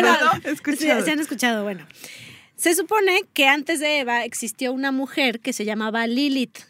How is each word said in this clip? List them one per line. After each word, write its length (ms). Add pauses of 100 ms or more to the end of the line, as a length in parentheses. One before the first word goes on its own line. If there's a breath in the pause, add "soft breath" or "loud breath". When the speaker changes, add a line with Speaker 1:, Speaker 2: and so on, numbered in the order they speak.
Speaker 1:
escuchado, 300
he 60
Speaker 2:
Sí, 120
Speaker 1:
escuchado. 520
Speaker 2:
sí 60
han 100
escuchado, 420
bueno. 240 (680 loud breath)
Se 200
supone 480 (100)
que 140
antes 320
de 200
Eva 240
existió 500
una 180
mujer 480
que 140
se 120
llamaba 420
Lilith. 520 (100)